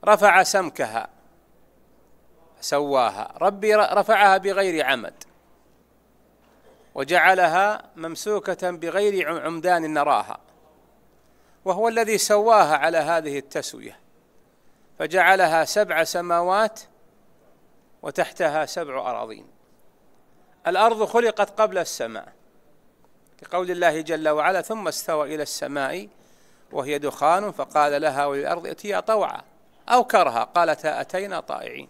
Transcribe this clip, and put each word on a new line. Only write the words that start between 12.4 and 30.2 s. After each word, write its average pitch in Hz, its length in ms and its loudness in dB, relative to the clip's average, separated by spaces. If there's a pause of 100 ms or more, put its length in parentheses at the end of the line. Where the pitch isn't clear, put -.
على 160 220 2
هذه 156 400 -2
التسوية، 117 600 -10 (1000)
فجعلها 165 680 4
سبع 170 400 0
سماوات 180 760 -2 (1200)
وتحتها 156 640 -2
سبع 135 440 -8
أراضين. 110 360 -10 (1200)
الأرض 214 380 2
خلقت 220 560 0
قبل 190 180 0
السماء، 113 540 -8 (1080)
كقول 180 320 -6
الله 170 300 2
جل 156 280 -4
وعلا: 151 320 0
"ثم 214 280 -6
استوى 151 460 -4
إلى 151 80 -6
السماء 143 680 -8 (640)
وهي 143 260 -6
دخان 156 540 0
فقال 147 500 0
لها 143 240 0
وللأرض 143 400 -4
ائتيا 196 340 -6
طوعا 208 420 -2 (460)
أو 240 160 4
كرها 143 400 2